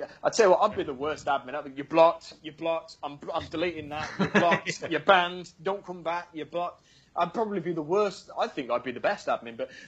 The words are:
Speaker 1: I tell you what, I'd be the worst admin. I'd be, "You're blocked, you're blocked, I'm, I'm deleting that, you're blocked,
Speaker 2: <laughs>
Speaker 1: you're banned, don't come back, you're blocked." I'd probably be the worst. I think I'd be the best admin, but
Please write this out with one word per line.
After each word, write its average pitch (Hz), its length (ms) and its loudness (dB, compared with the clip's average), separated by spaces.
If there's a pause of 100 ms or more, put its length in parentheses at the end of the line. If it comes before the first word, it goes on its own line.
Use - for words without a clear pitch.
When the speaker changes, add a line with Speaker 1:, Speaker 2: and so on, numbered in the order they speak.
(220)
Speaker 1:
I 147 80 0
tell 220 160 6
you 180 60 8
what, 170 80 6 (100)
I'd - 60 -10
be 175 80 -2
the 147 100 -6
worst 139 320 -6
admin. 131 300 -2
I'd 143 80 -8
be, 135 100 -14
"You're 139 120 -10
blocked, 165 540 4
you're 151 140 -12
blocked, 160 480 -6
I'm, 143 160 -8 (160)
I'm 156 120 -4
deleting 160 420 -6
that, 151 200 -8 (120)
you're 190 80 2
blocked, 175 580 2
Speaker 2:
<laughs> - 40 -8
Speaker 1:
you're 151 100 0
banned, 180 500 4 (100)
don't 190 240 -4
come 180 200 -12
back, 170 280 -4
you're 147 140 -10
blocked." 170 360 -6 (340)
I'd 175 180 0
probably 208 260 -2
be 165 120 -2
the 165 100 -2
worst. 190 560 0
I 214 80 0
think 135 240 -6
I'd 120 140 0
be 127 80 -4
the 117 80 -12
best 156 260 -2
admin, 117 300 -2
but 131 140 -8 (180)